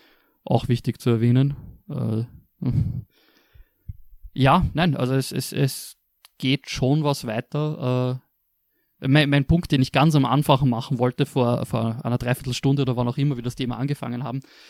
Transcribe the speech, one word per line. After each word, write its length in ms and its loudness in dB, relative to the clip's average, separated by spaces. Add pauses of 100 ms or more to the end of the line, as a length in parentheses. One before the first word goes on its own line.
(440)
auch 240 0
wichtig 320 -2
zu 100 0
erwähnen. 460 4 (340)
Äh, 360 -4 (340)
<laughs> 100 -2 (1600)
ja, 380 4
nein, 240 2
also 180 0
es, 180 -2
es, 200 -6
es 440 -4 (420)
geht 320 -2
schon 320 0
was 240 -2
weiter, 960 -4
äh, 0 - (760)
mein, 280 4
mein 160 2
Punkt, 280 0
den 100 4
ich 100 0
ganz 220 4
am 100 6
Anfang 440 4
machen 300 -2
wollte, 280 0
vor, 400 0
vor 380 -4
einer 120 0
Dreiviertelstunde 640 -2
oder 140 0
wann 120 -2
auch 100 -4
immer 180 0
wir 60 -10
das 140 -6
Thema 200 -4
angefangen 460 -6
haben, 180 -6 (300)